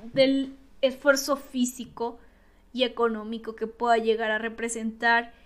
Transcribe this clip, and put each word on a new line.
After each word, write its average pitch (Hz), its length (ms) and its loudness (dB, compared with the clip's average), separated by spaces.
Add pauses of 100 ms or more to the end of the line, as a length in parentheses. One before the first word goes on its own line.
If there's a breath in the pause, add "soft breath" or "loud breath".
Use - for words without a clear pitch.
(120)
del 269 420 2 (280)
esfuerzo 269 540 2
físico 247 840 -6 (520 soft breath)
y 247 120 0
económico 226 720 -4
que 220 100 -6
pueda 233 300 2
llegar 226 340 0
a 214 80 0
representar 226 920 -2 (140 soft breath)